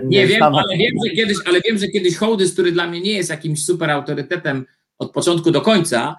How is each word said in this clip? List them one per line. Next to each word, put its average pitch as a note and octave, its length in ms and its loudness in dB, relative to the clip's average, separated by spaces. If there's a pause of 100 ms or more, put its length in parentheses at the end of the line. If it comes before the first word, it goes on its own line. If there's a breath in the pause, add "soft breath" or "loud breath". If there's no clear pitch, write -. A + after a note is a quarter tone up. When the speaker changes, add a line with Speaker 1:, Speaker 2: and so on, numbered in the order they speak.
Speaker 1:
Nie F#3+ 220 4
wiem, G#3+ 100 4
Speaker 2:
znaną- D3+ 220 4
Speaker 1:
ale - 180 0
wiem, A3 160 2 (120)
że F#3+ 100 -2
kiedyś, G#3 220 0 (100)
ale F3 140 2
wiem, G#3+ 160 0
że G3 100 -2
kiedyś F3+ 300 0
Hołdys, G3+ 360 0
który F3 180 2
dla E3+ 160 0
mnie E3+ 140 -8
nie G3 120 -2
jest F3+ 160 -4
jakimś D#3 360 -4
super E3+ 260 -2
autorytetem C#3+ 720 -4 (340 soft breath)
od - 120 -10
początku E3 400 0
do C#3 100 2
końca, D3+ 580 0